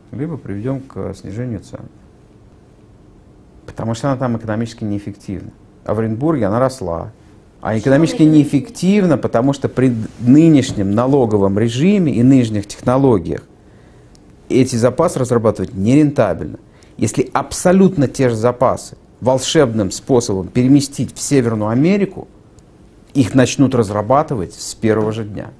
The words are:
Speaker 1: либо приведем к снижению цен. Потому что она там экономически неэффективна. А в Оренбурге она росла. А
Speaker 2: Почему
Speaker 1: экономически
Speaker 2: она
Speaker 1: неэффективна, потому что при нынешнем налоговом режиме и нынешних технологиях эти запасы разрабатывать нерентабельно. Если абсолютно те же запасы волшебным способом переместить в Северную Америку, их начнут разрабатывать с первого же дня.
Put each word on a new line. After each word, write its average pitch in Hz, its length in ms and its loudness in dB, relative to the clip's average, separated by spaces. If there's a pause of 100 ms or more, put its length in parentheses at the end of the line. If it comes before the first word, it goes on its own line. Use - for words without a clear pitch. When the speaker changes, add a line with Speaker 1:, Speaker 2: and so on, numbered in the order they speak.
(120)
Speaker 1:
либо 147 260 -8
приведем 120 440 -8
к 95 340 -12
снижению 110 460 -10
цен. - 200 -18 (1800)
Потому - 280 -8
что 139 160 -6
она 131 80 -2
там 127 180 -4
экономически 113 480 -8
неэффективна. 101 680 -10 (340)
А - 80 -2
в 107 60 -4
Оренбурге 113 480 -2
она 110 120 0
росла. 98 520 -4 (500)
А - 60 -10
Speaker 2:
Почему 107 140 -2
Speaker 1:
экономически 147 420 2
Speaker 2:
она 156 80 6
Speaker 1:
неэффективна, 156 840 2
потому 117 360 0
что - 160 -6
при 127 240 0 (280)
нынешнем 123 680 4
налоговом 107 680 2
режиме 143 520 2
и 113 120 0
нынешних 117 420 4
технологиях 117 800 0 (1040)
эти 123 260 2
запасы 127 440 0
разрабатывать 113 560 -2
нерентабельно. 110 840 0 (400)
Если - 340 -2
абсолютно 185 760 2
те 131 220 0
же 117 60 -2
запасы 113 640 0 (240)
волшебным 117 720 0
способом 101 560 -2
переместить 131 640 0
в - 60 -16
Северную 113 500 0
Америку, 180 580 -2 (840)
их 127 220 0
начнут 131 400 2
разрабатывать 107 800 -2
с - 180 -14
первого 107 380 0
же 110 140 -8
дня. 98 340 -14